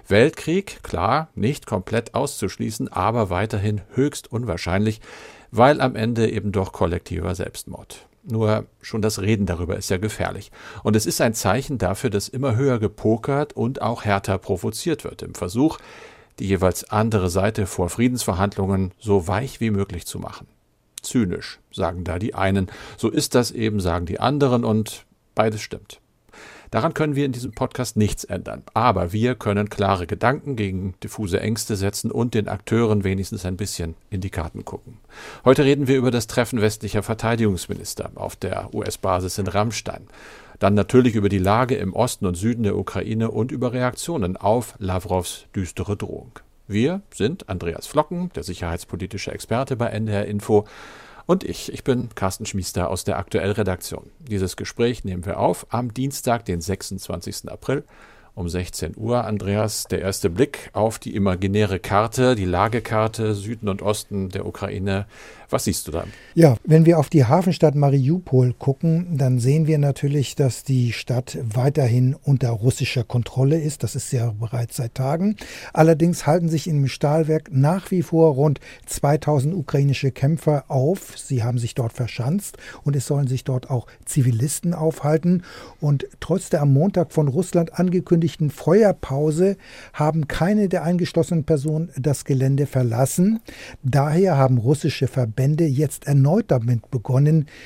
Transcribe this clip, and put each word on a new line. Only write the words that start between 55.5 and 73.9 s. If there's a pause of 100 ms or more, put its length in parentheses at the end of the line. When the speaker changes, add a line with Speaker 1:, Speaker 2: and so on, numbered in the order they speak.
Speaker 1:
am
Dienstag,
den
sechsundzwanzigsten
April (520)
um
sechzehn
Uhr.
Andreas,
der
erste
Blick
auf
die
imaginäre
Karte,
die
Lagekarte
Süden
und
Osten
der
Ukraine. (400)
Was
siehst
du
da? (280)
Speaker 2:
Ja,
wenn
wir
auf
die
Hafenstadt
Mariupol
gucken,
dann
sehen
wir
natürlich,
dass
die
Stadt
weiterhin
unter
russischer
Kontrolle
ist.
Das